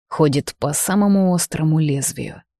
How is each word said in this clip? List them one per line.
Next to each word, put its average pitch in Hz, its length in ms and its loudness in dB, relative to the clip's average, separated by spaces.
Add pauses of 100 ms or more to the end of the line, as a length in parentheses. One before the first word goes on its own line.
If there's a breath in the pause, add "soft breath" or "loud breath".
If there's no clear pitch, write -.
«Ходит 143 500 0
по 143 140 -2
самому 196 600 2
острому 160 460 0
лезвию. 139 640 -4 (160)